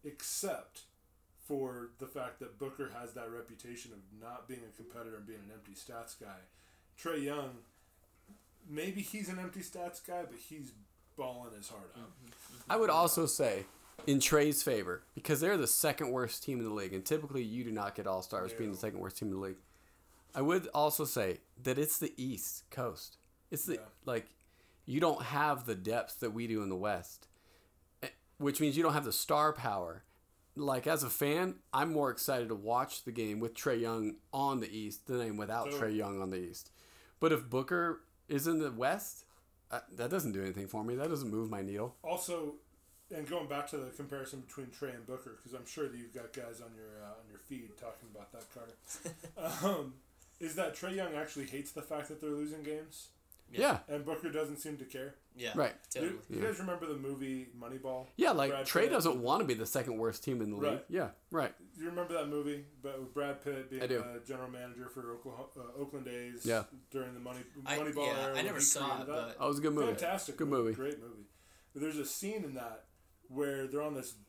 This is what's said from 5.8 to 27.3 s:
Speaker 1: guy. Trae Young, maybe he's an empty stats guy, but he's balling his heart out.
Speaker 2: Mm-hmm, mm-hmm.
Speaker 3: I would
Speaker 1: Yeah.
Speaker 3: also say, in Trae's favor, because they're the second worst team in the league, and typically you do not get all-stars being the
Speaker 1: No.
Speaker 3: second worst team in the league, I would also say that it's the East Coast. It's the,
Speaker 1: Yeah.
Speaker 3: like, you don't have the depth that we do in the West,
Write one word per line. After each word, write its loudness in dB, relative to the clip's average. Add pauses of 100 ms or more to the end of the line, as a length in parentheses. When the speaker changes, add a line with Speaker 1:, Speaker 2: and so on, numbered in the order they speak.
Speaker 1:
guy. -14 (600)
Trae -2
Young, -2 (1080)
maybe -4
he's -6
an -4
empty -8
stats -8
guy, -2
but -10
he's -12 (440)
balling -6
his -12
heart -14
out. -12
Speaker 2:
Mm-hmm, -20
mm-hmm. -16
Speaker 3:
I 8
would 8
Speaker 1:
Yeah. 8
Speaker 3:
also 8
say, 4 (400)
in 8
Trae's 8
favor, 2 (120)
because 2
they're 6
the 4
second 4
worst 0
team 0
in 0
the 0
league, -2
and -2
typically 2
you -2
do -2
not 0
get -4
all-stars 0
being -2
the -4
Speaker 1:
No. -10
Speaker 3:
second -2
worst -6
team -2
in 0
the -2
league, -4 (760)
I 2
would 4
also 4
say 2 (220)
that 2
it's 2
the -2
East -4
Coast. -6 (320)
It's -2
the, 0
Speaker 1:
Yeah. -6 (180)
Speaker 3:
like, 0 (580)
you 0
don't 6
have 2
the 0
depth 0
that 0
we -2
do 2
in 0
the 0
West, -2 (760)